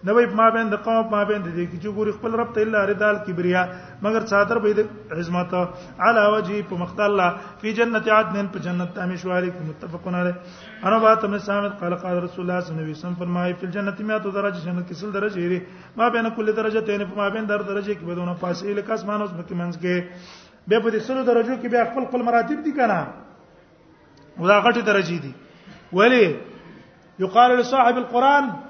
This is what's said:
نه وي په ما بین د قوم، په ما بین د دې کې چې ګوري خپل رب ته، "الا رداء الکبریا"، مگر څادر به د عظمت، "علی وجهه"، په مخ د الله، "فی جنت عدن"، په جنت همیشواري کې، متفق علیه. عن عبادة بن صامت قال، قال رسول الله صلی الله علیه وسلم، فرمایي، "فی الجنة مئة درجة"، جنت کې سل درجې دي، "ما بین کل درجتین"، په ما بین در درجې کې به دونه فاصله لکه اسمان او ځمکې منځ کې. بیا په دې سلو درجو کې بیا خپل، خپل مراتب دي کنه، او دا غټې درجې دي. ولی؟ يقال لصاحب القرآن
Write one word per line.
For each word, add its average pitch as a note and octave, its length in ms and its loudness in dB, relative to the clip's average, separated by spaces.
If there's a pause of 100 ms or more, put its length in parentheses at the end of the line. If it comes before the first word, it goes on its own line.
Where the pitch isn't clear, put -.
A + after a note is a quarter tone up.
نه G3 100 0
وي A#3+ 120 6
په G3 100 -4
ما A3+ 140 8
بین A3+ 200 0
د G3+ 60 2
قوم، A3+ 280 2
په A3+ 80 -4
ما G#3 120 2
بین G#3 180 0
د E3+ 80 -8
دې F3 200 -4
کې F3 140 -10
چې G#3+ 140 -6
ګوري G#3+ 140 0
خپل A3+ 240 -6
رب A#3 180 -2
ته، G#3+ 80 0
"الا G#3+ 240 2
رداء G#3 240 2
الکبریا"، F3+ 560 0 (360)
مگر G#3+ 200 0
څادر G3+ 360 2
به G#3+ 160 2
د G3+ 60 2 (320)
عظمت، F3 420 -4 (460)
"علی G#3+ 340 6
وجهه"، G#3 360 -2
په F#3 60 -6
مخ F3 200 -6
د G#3 60 -4
الله، G3 280 4 (320)
"فی G#3+ 120 -4
جنت A3+ 340 0
عدن"، G3+ 400 2
په F#3+ 120 -8
جنت F3 400 -6
همیشواري F3+ 500 -2
کې، F3+ 200 -10
متفق E3+ 380 -12
علیه. F3+ 280 -2 (480)
عن G3 100 2
عبادة A3 340 4
بن G3+ 120 -2
صامت G3+ 400 -4
قال، F3 160 -4
قال F3 280 -4
رسول F3+ 220 -8
الله F3+ 140 -2
صلی F3 100 -8
الله D#3+ 140 -6
علیه D#3 80 -8
وسلم، F3+ 240 -8
فرمایي، F3 380 -2
"فی F3+ 120 -8
الجنة G3 340 -4
مئة G#3+ 180 -2
درجة"، G3 480 -2
جنت F3 240 -4
کې F3+ 40 -10
سل G3 180 -10
درجې G3 380 -2
دي، F3+ 100 0 (380)
"ما A#3 100 2
بین A3+ 280 0
کل G#3+ 200 0
درجتین"، A3 500 -2
په F#3+ 120 -10
ما G3+ 120 0
بین G#3+ 200 -6
در G#3 120 0
درجې G3+ 360 -4
کې E3 80 -14
به F3 80 -6
دونه F3 200 -4
فاصله F3+ 400 -4
لکه G3+ 200 -4
اسمان G#3 280 -4
او G#3 60 -2
ځمکې F3 260 -10
منځ F3 280 -4
کې. F3+ 140 0 (720)
بیا G#3+ 120 4
په A3 100 2
دې G#3+ 100 0
سلو C4 240 -2
درجو A#3+ 380 2
کې B3 60 -6
بیا A#3 160 4
خپل، A#3+ 220 -2
خپل B3 160 -2
مراتب A#3 420 0
دي D4+ 80 -2
کنه، G#3+ 360 0 (1300)
او F3 100 -2
دا G3+ 140 8
غټې A#3+ 200 4
درجې F#3+ 400 2
دي. C3+ 100 -10 (640)
ولی؟ A3+ 320 6 (960)
يقال A#3+ 380 6
لصاحب B3 400 4
القرآن C4 520 4 (200)